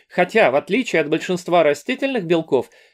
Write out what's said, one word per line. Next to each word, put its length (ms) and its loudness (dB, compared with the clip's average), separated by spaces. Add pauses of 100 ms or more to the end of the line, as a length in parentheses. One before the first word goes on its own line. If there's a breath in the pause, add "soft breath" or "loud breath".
хотя, 420 2
в 40 2
отличие 460 0
от 80 -4
большинства 540 0
растительных 640 -2
белков – 440 0 (240 soft breath)